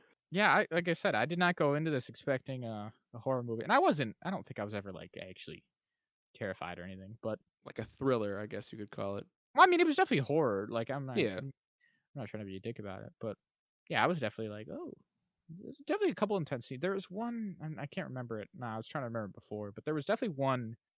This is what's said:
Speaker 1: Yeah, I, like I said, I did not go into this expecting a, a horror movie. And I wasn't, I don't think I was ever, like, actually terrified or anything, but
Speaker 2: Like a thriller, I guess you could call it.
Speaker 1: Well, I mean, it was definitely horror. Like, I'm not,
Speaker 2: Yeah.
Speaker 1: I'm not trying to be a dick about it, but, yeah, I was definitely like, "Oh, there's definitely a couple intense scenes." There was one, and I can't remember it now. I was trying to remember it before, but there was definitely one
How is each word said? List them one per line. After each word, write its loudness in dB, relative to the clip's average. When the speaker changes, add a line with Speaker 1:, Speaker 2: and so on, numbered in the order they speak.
Speaker 1:
Yeah, 6
I, 6
like 2
I 2
said, 2
I 4
did 0
not 4
go 4
into 0
this 0
expecting -4
a, -8
a -14
horror 0
movie. -4
And -2
I 8
wasn't, 4
I -4
don't -4
think -10
I -2
was -6
ever, -6
like, -14
actually -12
terrified -6
or -10
anything, -12
but -4
Speaker 2:
Like -8
a -4
thriller, 0
I -6
guess -8
you -10
could -10
call -4
it. -10
Speaker 1:
Well, 12
I 12
mean, 6
it 8
was 2
definitely 4
horror. 2
Like, -2
I'm -4
not, -4
Speaker 2:
Yeah. 2
Speaker 1:
I'm -8
not -6
trying -8
to -8
be -8
a -10
dick -6
about -10
it, -16
but, -6
yeah, 4
I 8
was 0
definitely -4
like, -12
"Oh, -10
there's -14
definitely 2
a -4
couple 0
intense -2
scenes." -8
There 0
was -6
one, -6
and -6
I -6
can't -6
remember -6
it -12
now. -6
I -4
was -6
trying -4
to -4
remember -2
it -12
before, -8
but -14
there 0
was -2
definitely 0
one 0